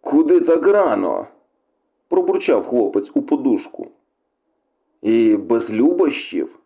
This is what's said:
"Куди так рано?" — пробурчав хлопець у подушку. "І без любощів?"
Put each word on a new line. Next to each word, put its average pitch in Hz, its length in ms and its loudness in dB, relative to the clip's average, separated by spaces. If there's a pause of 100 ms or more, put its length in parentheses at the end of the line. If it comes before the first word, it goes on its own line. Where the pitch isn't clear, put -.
"Куди 160 400 2
так 320 260 0
рано?" — 113 600 0 (800)
пробурчав 180 580 0
хлопець 104 480 -2
у 143 80 0
подушку. - 640 -4 (1120)
"І 110 340 2
без 117 360 -2
любощів?" 139 920 -2